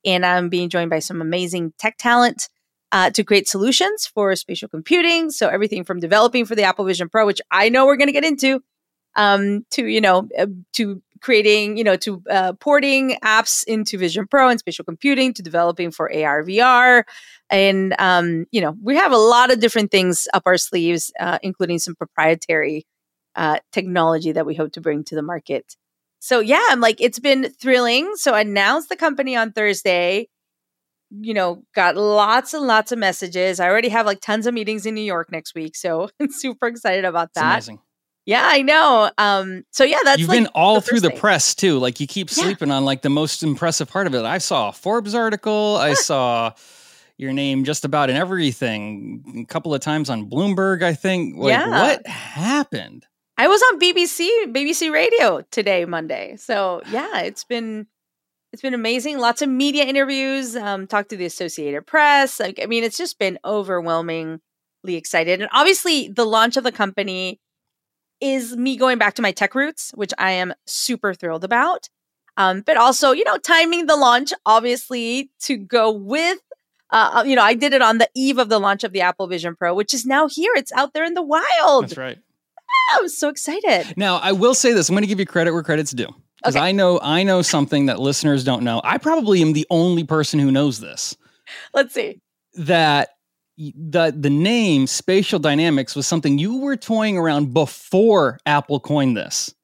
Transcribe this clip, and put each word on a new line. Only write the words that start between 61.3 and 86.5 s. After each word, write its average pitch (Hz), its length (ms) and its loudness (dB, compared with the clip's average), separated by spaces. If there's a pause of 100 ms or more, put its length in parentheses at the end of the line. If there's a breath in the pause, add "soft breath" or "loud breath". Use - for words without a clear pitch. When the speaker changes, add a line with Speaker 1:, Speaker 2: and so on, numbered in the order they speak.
Speaker 1:
Press. 285 540 2
Like, 196 200 -6
I - 60 -6
mean, 226 180 -2
it's 220 140 -4
just - 220 -8
been 190 260 -2
overwhelmingly 165 960 -4 (460)
excited. 175 520 -2
And 208 140 -6
obviously, 311 540 2
the 220 180 0
launch 220 320 2
of 254 60 -2
the 247 80 -2
company 190 680 -6 (800)
is 254 380 -4
me 262 180 -2
going 254 220 2
back 208 160 -2
to - 80 -8
my 202 100 0
tech - 220 -4
roots, 285 400 -4
which 208 240 -8
I 185 140 0
am 185 240 -4 (100)
super 214 480 -6
thrilled 170 300 -8
about. 247 460 -2 (480)
Um, 190 240 0
but 302 140 2
also, 254 360 4
you 320 120 2
know, - 140 0
timing 339 480 2
the 302 120 4
launch, 262 360 2 (140)
obviously, 240 840 0 (120)
to 262 160 -4
go 220 340 0
with, 294 480 -4 (500)
uh, 220 380 2
you 269 80 2
know, 233 80 6
I 220 100 4
did 269 200 0
it 254 100 2
on 226 160 4
the 226 160 4
eve 262 240 0
of 226 100 0
the 220 100 2
launch 196 240 -2
of 190 100 -8
the 190 80 -2
Apple 180 260 -2
Vision 175 280 -6
Pro, 175 200 -2
which 208 180 -4
is 240 140 -6
now 285 200 2
here. 339 280 -2
It's - 160 -4
out 269 220 -2
there 311 120 -2
in 339 80 -6
the 349 80 -4
wild. 311 600 2
Speaker 2:
That's - 140 -10
right. 131 200 -10 (720)
Speaker 1:
Ah, - 100 2
I'm 370 100 -2
so 294 200 -2
excited. 285 640 -2
Speaker 2:
Now, 185 220 0
I 180 160 0
will 226 200 4
say 240 200 2
this. 180 160 2
I'm 180 60 2
gonna 208 120 0
give 196 120 -2
you 190 60 0
credit 165 280 0
where 165 100 -2
credit's 151 280 -2
due. 120 160 -6 (360)
'Cause 175 120 0